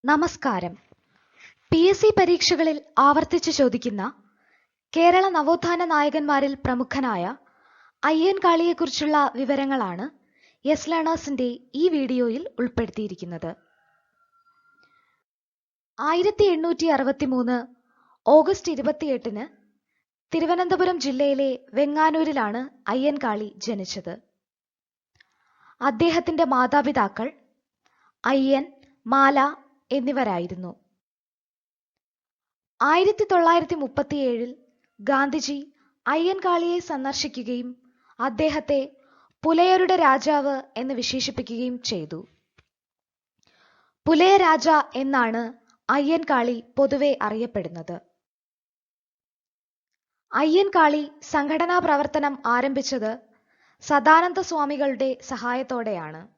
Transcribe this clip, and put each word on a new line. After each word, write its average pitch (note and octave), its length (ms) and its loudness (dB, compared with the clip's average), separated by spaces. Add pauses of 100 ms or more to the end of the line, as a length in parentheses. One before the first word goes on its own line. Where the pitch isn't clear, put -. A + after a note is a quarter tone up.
നമസ്കാരം. B3 680 -2 (960)
പി - 60 4
എസ് F#4+ 240 4
സി G#4+ 80 6 (100)
പരീക്ഷകളിൽ E4+ 640 2 (160)
ആവർത്തിച്ചു D#4 540 2
ചോദിക്കുന്ന A3+ 520 0 (920)
കേരള F4 360 6
നവോത്ഥാന E4+ 560 0
നായകന്മാരിൽ D4 720 0
പ്രമുഖനായ B3 840 -4 (680)
അയ്യൻകാളിയെക്കുറിച്ചുള്ള D#4+ 1300 2
വിവരങ്ങളാണ് C4 680 -4 (600)
യെസ് D4+ 220 -2
ലേണേഴ്സിന്റെ D4 680 -4 (160)
ഈ E4+ 140 2
വീഡിയോയിൽ B3+ 600 -2 (100)
ഉൾപ്പെടുത്തിയിരിക്കുന്നത്. G3 960 -8 (2500)
ആയിരത്തി F4+ 440 0
എണ്ണൂറ്റി E4+ 420 0
അറുപത്തിമൂന്ന് C4 720 0 (680)
ഓഗസ്റ്റ് D#4+ 460 4
ഇരുപത്തിയെട്ടിന് B3+ 760 -4 (840)
തിരുവനന്തപുരം F4+ 680 0
ജില്ലയിലെ C4+ 600 -2 (140)
വെങ്ങാനൂരിലാണ് C#4+ 960 0 (180)
അയ്യൻകാളി A#3+ 720 -2
ജനിച്ചത്. G3 560 -8 (1700)
അദ്ദേഹത്തിന്റെ D#4+ 640 0
മാതാപിതാക്കൾ B3+ 840 0 (1000)
അയ്യൻ, C4+ 480 0 (320)
മാല C#4 500 2 (360)
എന്നിവരായിരുന്നു. G3 840 -4 (2000)
ആയിരത്തി G4 500 2
തൊള്ളായിരത്തി E4+ 440 2
മുപ്പത്തിയേഴിൽ C#4 760 -4 (480)
ഗാന്ധിജി C#4 580 -2 (480)
അയ്യൻകാളിയെ F4 720 0
സന്ദർശിക്കുകയും B3+ 920 -6 (500)
അദ്ദേഹത്തെ C#4+ 600 -2 (640)
പുലയരുടെ F#4 520 4
രാജാവ് C#4 640 2 (160)
എന്ന് C4 160 -6
വിശേഷിപ്പിക്കുകയും B3 880 -6
ചെയ്തു. D#3+ 380 -8 (1900)
പുലയ F4 320 6
രാജ E4 320 4 (260)
എന്നാണ് A#3+ 580 -2 (360)
അയ്യൻകാളി C4+ 760 0 (140)
പൊതുവെ C#4 440 2
അറിയപ്പെടുന്നത്. F#3+ 800 -6 (2250)
അയ്യൻകാളി D#4 800 2 (100)
സംഘടനാ D#4+ 580 -2
പ്രവർത്തനം C#4+ 680 -2
ആരംഭിച്ചത് B3 640 -2 (720)
സദാനന്ദ D#4 560 4
സ്വാമികളുടെ C#4 840 -4
സഹായത്തോടെയാണ്. A3+ 1000 -8 (160)